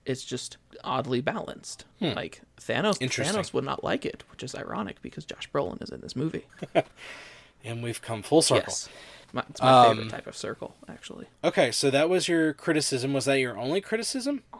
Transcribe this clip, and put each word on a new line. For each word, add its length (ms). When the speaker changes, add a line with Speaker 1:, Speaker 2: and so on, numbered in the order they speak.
Speaker 1:
It's 200
just 320
oddly 380
balanced. 640
Speaker 2:
Hmm. 140
Speaker 1:
Like, 280
Thanos, 400
Speaker 2:
Interesting. 380
Speaker 1:
Thanos 160
would 100
not 220
like 200
it, 260
which 120
is 120
ironic 460
because 220
Josh 300
Brolin 280
is 100
in 100
this 160
movie. 300
Speaker 2:
<laughs> 80
And 200
we've 180
come 220
full 180
circle. 260
Speaker 1:
Yes. 220
My, 160
it's 120
my 280
favorite 160
Speaker 2:
Um, 40
Speaker 1:
type 180
of 80
circle, 400
actually. 380
Speaker 2:
Okay, 280
so 180
that 200
was 180
your 260
criticism. 600
Was 120
that 140
your 180
only 240
criticism? 640